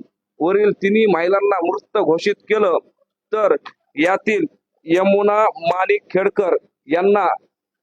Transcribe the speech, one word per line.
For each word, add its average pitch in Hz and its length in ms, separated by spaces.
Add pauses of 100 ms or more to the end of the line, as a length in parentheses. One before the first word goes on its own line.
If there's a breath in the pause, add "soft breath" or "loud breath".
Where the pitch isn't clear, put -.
(400)
वरील 202 320
तिन्ही 208 340
महिलांना 190 640
मृत - 360
घोषित 170 320
केलं. 202 420 (560)
तर 202 220 (400)
यातील 185 500 (380)
यमुना 196 600
माणिक 185 580 (120)
खेडकर 190 420 (300)
यांना, 185 420 (560)